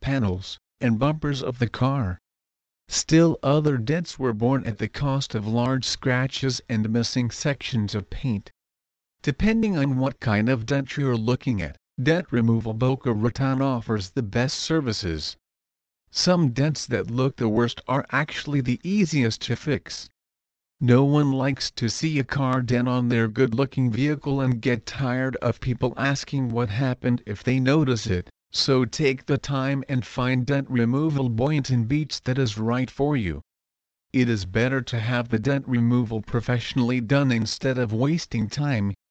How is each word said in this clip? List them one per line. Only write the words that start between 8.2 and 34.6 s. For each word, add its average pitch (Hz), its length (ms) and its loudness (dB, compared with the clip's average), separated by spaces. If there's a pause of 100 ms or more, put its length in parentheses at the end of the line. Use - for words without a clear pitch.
Depending 220 520 2
on 139 220 0
what 131 220 -2
kind 110 300 2
of 113 180 0
dent 139 300 -2
you're 131 200 0
looking 113 420 0
at, 73 200 -8 (200)
Dent 160 300 0
Removal 113 460 2
Boca 127 360 0
Raton 127 480 0
offers 117 520 -2
the 135 100 -2
best 117 380 -2
services. 110 760 -2 (760)
Some 175 380 4
dents 139 360 -2
that 110 240 -2
look 127 280 0
the 113 120 0
worst 117 380 0
are 135 240 0
actually 143 500 -2
the 123 220 -2
easiest 160 580 2
to 120 140 -4
fix. - 520 -6 (720)
No 123 260 6
one 143 260 4
likes 135 400 -2
to 117 180 -2
see 156 300 -2
a 131 40 0
car 131 380 0
dent 123 260 0
on 123 220 0
their 117 180 2
good-looking 123 640 0
vehicle 139 520 0
and 127 200 0
get 120 240 0
tired 131 520 -4
of - 220 -2
people 123 380 -2
asking 135 520 -2
what 117 200 -2
happened 123 560 0
if 104 180 -8
they 131 160 2
notice 131 460 2
it, 90 240 -2 (220)
so 127 340 2
take 135 400 -2
the 143 140 2
time 135 500 -2
and 127 160 0
find 127 400 0
dent 139 240 0
removal 131 600 2
Boynton 127 560 2
Beach 147 400 -2
that 127 120 -2
is 110 220 0
right 120 320 -2
for 143 260 0
you. 85 240 -2 (720)
It 123 160 4
is 104 160 -2
better 123 380 0